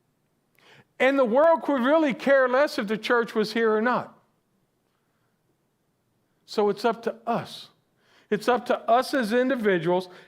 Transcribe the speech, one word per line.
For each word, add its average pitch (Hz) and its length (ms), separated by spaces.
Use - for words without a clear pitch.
And 277 200
the 262 60
world 277 360
could 285 200
really 285 340
care 262 340
less 269 300
if 220 80
the 214 100
church 233 380
was 214 180
here 226 180
or 214 120
not. 233 340
So 208 220
it's 202 160
up 226 180
to 214 100
us. - 420
It's - 160
up 247 180
to 233 140
us 254 240
as 240 180
individuals 202 800